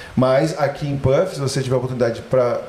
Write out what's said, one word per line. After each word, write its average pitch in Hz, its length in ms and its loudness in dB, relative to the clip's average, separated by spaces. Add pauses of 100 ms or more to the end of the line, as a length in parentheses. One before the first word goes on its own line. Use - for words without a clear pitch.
(160)
Mas 131 440 4
aqui 147 280 -2
em 139 100 -2
Puff, 139 360 2
se 131 60 -8
você 135 240 -2
tiver 123 140 0
oportunidade 120 520 -2
pra 120 400 2